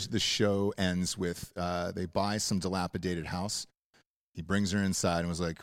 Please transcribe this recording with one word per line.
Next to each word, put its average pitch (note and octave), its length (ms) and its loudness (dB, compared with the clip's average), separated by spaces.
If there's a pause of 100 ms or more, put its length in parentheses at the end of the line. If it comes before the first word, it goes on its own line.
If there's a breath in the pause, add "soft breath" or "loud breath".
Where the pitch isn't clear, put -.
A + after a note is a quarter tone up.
the A2 120 0
show G2+ 580 2
ends F2+ 400 2
with, F2 380 -4
uh, F2 340 -2
they F2+ 160 -4
buy G2+ 320 0
some G2+ 220 0
dilapidated F2+ 680 -2
house. F2+ 400 -4 (680 soft breath)
He E2+ 100 -8
brings F#2+ 300 2
her G#2 100 4
inside F2+ 380 2
and F2 80 0
was E2+ 120 -2
like, E2 220 -4